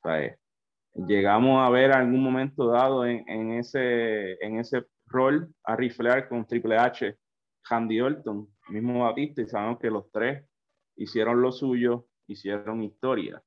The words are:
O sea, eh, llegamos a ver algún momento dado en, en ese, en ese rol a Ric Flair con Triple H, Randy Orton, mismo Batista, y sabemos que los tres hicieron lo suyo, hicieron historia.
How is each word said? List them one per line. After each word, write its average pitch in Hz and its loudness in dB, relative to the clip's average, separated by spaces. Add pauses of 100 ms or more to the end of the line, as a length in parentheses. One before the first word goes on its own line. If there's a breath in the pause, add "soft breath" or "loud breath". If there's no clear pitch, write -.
O 82 -6
sea, 80 -2
eh, - -8 (680)
llegamos 110 4
a 123 4
ver 131 6
algún 127 4
momento 135 0
dado 123 4
en, 120 -2
en 110 -6
ese, 117 -2 (100)
en 107 -6
ese 120 -4 (200)
rol 139 0 (140)
a 113 -2
Ric 123 -2
Flair 123 2
con 117 -6
Triple 113 0
H, 120 0 (520)
Randy 113 0
Orton, 123 -4 (200)
mismo 120 -2
Batista, 139 -2
y 107 -4
sabemos 113 -4
que 117 -4
los 104 -6
tres 131 -4 (540)
hicieron 117 0
lo 127 2
suyo, 123 0 (200)
hicieron 104 -6
historia. 104 -6